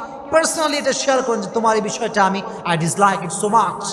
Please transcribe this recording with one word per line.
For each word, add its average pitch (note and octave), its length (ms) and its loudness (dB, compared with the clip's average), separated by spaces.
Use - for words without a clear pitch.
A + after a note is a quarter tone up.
personally D#4 420 2
এটা C4+ 180 0
শেয়ার C4 300 0
করেন A#3 180 -2
যে, F#3+ 100 -8
"তোমার A3 260 2
এই G#3+ 40 2
বিষয়টা G#3 440 0
আমি, F#3+ 180 0
I E3+ 120 0
dislike F3 500 2
it E3+ 180 -4
so G#3 40 2
much, G3+ 440 2